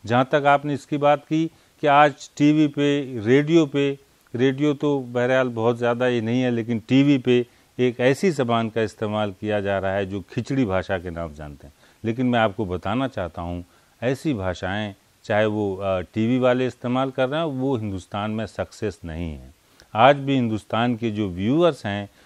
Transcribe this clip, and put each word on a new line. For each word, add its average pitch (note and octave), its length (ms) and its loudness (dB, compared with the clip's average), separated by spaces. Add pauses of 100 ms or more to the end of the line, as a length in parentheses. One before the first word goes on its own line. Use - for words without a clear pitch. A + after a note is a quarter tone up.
जहां B2 200 2
तक C#3+ 220 0
आपने C#3+ 280 2
इसकी D3 240 -6
बात C#3+ 260 2
की D#3+ 220 -2 (360)
कि D3+ 40 0
आज C#3+ 420 4 (100)
टीवी D3+ 300 4
पे, C#3+ 520 -2
रेडियो D3 460 4
पे, C#3 240 0 (440)
रेडियो C3+ 400 2
तो C#3+ 260 0
बहरहाल B2+ 500 0
बहुत A#2 280 0
ज़्यादा A#2+ 300 0
ये A#2+ 120 0
नहीं A#2 220 0
है, B2 80 0
लेकिन A#2 300 -2
टीवी C#3+ 380 4
पे B2 260 2 (340)
एक B2+ 240 0
ऐसी C#3 300 2
ज़बान A#2 360 0
का A2+ 140 -2
इस्तेमाल G#2+ 500 -4
किया G#2 280 -2
जा G2 180 -2
रहा F#2+ 160 -2
है G2+ 120 -2
जो G2 140 -6 (100)
खिचड़ी C3 360 -2
भाषा F#2 320 -2
के F2 120 -10
नाम E2 240 -10
जानते D2 320 -16
हैं। C#2+ 80 -20 (300)
लेकिन A#2 220 -2
मैं A#2+ 120 2
आपको A2 280 0
बताना G2 420 -4
चाहता F2+ 340 -8
हूँ, F2 220 -8 (380)
ऐसी C3+ 320 -2
भाषाएँ G2 600 -6 (300)
चाहे G#2+ 220 2
वो, G#2 280 -2
अ, F#2+ 300 -2
टीवी A#2 340 0
वाले B2+ 280 2
इस्तेमाल B2+ 440 -4
कर B2+ 180 -2
रहे D3+ 120 -4
हैं, E3+ 80 -4
वो C3+ 280 -2
हिंदुस्तान G#2 540 -6
में A2 180 -6
सक्सेस - 560 -8
नहीं E2 260 -6
है। C2 240 -16 (400)
आज C3+ 220 6
भी C#3 180 -2
हिंदुस्तान A#2 640 0
के A#2 140 -4
जो G#2 200 -2
व्यूअर्स C3+ 560 0
हैं, G2+ 220 -6 (160)